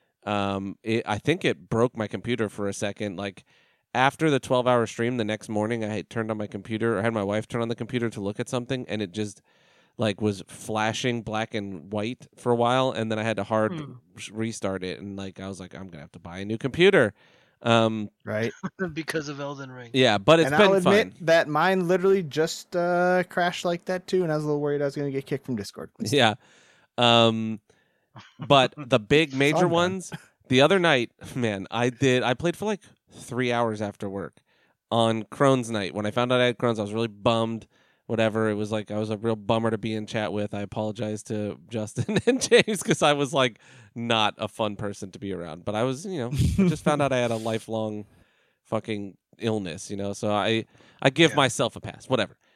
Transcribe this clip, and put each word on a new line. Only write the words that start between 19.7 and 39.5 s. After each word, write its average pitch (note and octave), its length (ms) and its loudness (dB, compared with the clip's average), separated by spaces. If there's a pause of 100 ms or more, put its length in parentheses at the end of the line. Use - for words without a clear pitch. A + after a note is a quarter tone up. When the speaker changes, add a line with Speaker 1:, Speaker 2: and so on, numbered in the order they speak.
Speaker 2:
Ring. B2 220 -16
Speaker 1:
yeah, B2 260 4
but D3+ 200 6
it's D#3 80 6
Speaker 3:
And C#3+ 80 0
Speaker 1:
been G3 120 8
Speaker 3:
I'll F#3+ 80 6
admit G3 380 4
Speaker 1:
fun. F3+ 120 -12
Speaker 3:
that E3 220 4
mine E3+ 400 2
literally F#3 360 4
just, D#3 520 -4
uh, F3+ 540 2
crashed F3 360 -2
like F3 200 -2
that F#3 220 -6
too, F#3 160 2
and D#3+ 80 0
I D3+ 40 2
was D3+ 80 -2
a D3+ 40 -4
little D3 140 0
worried D3 200 0
I C#3+ 40 0
was C#3 100 -2
gonna C#3+ 160 -4
get C3+ 140 -4
kicked - 200 -6
from B2+ 100 -4
Discord. - 340 -10 (100)
Speaker 1:
Yeah. A2+ 360 2 (640)
Um, A2+ 640 4 (800)
but C3 380 4
Speaker 2:
<laughs> C#3+ 120 -12
Speaker 1:
the B2 100 4
big C#3+ 320 2
Speaker 3:
So C3+ 60 -6
Speaker 1:
major D#3 280 4
Speaker 3:
I'm F3 40 2
done. E3+ 40 0
Speaker 1:
ones, F3+ 380 0 (380)
the C3 120 6
other E3 180 6
night, D3 320 2 (120)
<laughs> - 120 -14
man, G#2+ 360 -2
I B2 180 0
did, B2+ 340 2
I B2 120 2
played E3 220 -4
for, G3 80 -8
like, G#3+ 160 -4 (300)
three B2 400 -4
hours A2+ 300 0
after G#2 280 -6
work F#2+ 300 -10 (520)
on A2+ 320 2
Crohn's C3 480 2
night. G2 240 -4
When G#2 100 -4
I G#2 60 -2
found B2 200 0
out B2 100 4
I B2 40 4
had B2 140 0
Crohn's, A#2 180 0
I G#2+ 60 -2
was G2+ 100 -6
really A2+ 140 -2
bummed. A2+ 600 0 (400)
Whatever. A2 420 0
It G#2+ 60 0
was G#2 160 -4
like, G#2+ 200 -4
I G#2+ 80 -4
was A2 100 -4
a A2 80 -4
real A2+ 180 -2
bummer A2+ 360 0